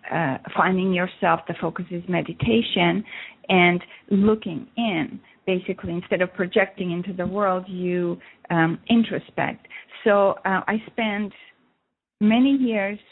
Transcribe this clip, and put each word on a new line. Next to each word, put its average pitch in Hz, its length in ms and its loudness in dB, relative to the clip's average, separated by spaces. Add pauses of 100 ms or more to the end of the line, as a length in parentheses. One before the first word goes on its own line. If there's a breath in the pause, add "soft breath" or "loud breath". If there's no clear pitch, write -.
(120)
uh, 165 280 -2 (180)
finding 185 340 2
yourself, 180 560 0
the 175 140 -6
focus 180 280 -6
is 175 200 -8
meditation 190 960 0 (420 loud breath)
and 175 340 4 (280 loud breath)
looking 208 680 2
in. 196 460 -4 (260 soft breath)
Basically, 185 460 -4
instead 180 280 -2
of 180 120 -2
projecting 185 580 -2
into 175 220 -6
the 180 120 -6
world, 185 440 -2
you, 180 500 -4 (300 loud breath)
um, 165 280 2 (140)
introspect. 175 680 0 (440 loud breath)
So, 202 280 4 (120)
uh, 190 240 0
I 220 200 -2
spent 208 440 -4 (880)
many 240 320 6
years 220 480 0 (120)